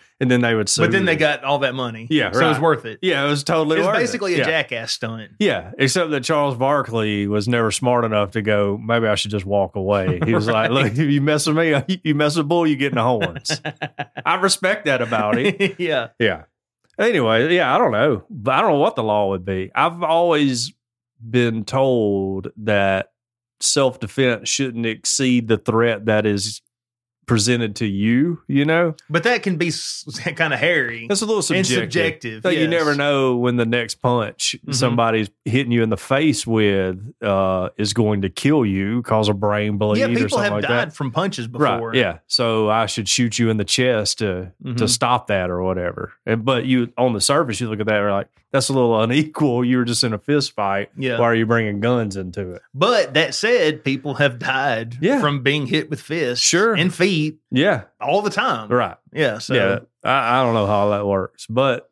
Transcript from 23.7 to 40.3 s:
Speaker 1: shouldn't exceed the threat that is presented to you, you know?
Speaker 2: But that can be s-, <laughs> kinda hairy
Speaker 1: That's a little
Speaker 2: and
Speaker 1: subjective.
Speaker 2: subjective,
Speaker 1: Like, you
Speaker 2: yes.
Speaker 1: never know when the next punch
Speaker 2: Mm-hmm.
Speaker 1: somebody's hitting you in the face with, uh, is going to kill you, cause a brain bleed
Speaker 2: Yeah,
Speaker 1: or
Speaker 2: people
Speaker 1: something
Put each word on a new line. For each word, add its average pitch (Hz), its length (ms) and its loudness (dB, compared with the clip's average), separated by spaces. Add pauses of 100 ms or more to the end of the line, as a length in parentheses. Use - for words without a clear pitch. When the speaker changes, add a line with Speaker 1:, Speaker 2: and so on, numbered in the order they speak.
Speaker 1:
shouldn't 117 380 -4
exceed 120 600 0
the 110 100 4
threat 113 480 0
that 107 200 2
is 104 340 -2 (640)
presented 117 500 0
to 113 100 -4
you, 120 600 0
you 143 180 2
know? 160 280 2 (140)
Speaker 2:
But 156 140 0
that 240 200 0
can 185 140 -2
be 170 120 -2
s-, - 360 -8 (160)
<laughs> - 40 -12 (120)
kinda 151 220 0
hairy 123 500 -2
Speaker 1:
That's 202 140 -2
a - 20 -4
little 214 140 0
Speaker 2:
and 180 280 0
Speaker 1:
subjective. 123 80 0 (100)
Speaker 2:
subjective, 143 600 -4
Speaker 1:
Like, 180 120 2
you 160 80 2
Speaker 2:
yes. 156 60 0
Speaker 1:
never 165 240 2
know 139 420 2
when 120 200 0
the 117 80 2
next 117 300 -2
punch 120 640 -2
Speaker 2:
Mm-hmm. 143 120 -10
Speaker 1:
somebody's 117 580 0 (160)
hitting 120 260 0
you 117 100 4
in 113 60 2
the 107 80 0
face 139 500 0
with, 98 540 2 (220)
uh, 95 560 0
is 104 160 -2
going 107 280 2
to 95 60 -2
kill 139 380 2
you, 101 380 -2
cause 107 260 2
a - 20 0
brain 104 460 -2
bleed 104 220 0
Speaker 2:
Yeah, - 60 2
Speaker 1:
or - 20 -2
Speaker 2:
people 117 200 0
Speaker 1:
something 208 160 0